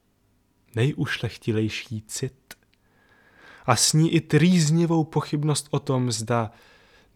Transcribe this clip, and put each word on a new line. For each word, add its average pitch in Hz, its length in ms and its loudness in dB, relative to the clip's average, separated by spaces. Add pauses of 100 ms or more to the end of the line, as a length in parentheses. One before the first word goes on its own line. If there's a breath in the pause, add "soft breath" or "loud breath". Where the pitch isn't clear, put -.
(760)
nejušlechtilejší 110 1300 -4
cit, - 480 -12 (1120 loud breath)
a 120 100 4
s - 160 0
ní 156 220 4
i 165 60 4
trýznivou 165 840 2
pochybnost 147 680 -2
o 143 80 0
tom, 127 340 -2
zda 110 380 -2 (640 soft breath)